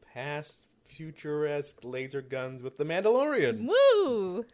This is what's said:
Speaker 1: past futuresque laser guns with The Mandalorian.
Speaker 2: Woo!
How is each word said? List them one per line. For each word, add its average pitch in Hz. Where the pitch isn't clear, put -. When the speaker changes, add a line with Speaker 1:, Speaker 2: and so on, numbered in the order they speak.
Speaker 1:
past 147
futuresque 151
laser 131
guns 131
with 131
The 147
Mandalorian. 214
Speaker 2:
Woo! 277